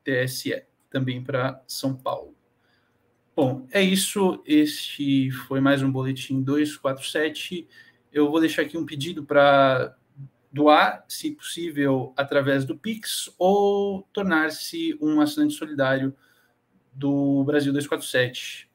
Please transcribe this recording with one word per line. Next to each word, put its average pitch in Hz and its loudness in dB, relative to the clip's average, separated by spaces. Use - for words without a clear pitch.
T 139 -4
S 127 -2
E, - -8
também 127 -4
pra 131 -4
São 135 -6
Paulo. - -10
Bom, 127 0
é 202 2
isso. 95 2
Este 143 0
foi 135 -6
mais 139 4
um 135 2
Boletim 131 -4
dois 147 0
quatro 135 -6
sete. 156 -4
Eu 147 4
vou 160 2
deixar 160 2
aqui 160 -4
um 160 -4
pedido 156 -8
pra 139 4
doar, 151 4
se - -8
possível, 143 -2
através 139 0
do 147 -8
Pix - -8
ou 202 2
tornar-se 160 -2
um 151 2
assinante 147 0
solidário 135 -2
do 139 0
Brasil 143 0
dois 143 -2
quatro - -6
sete. - -4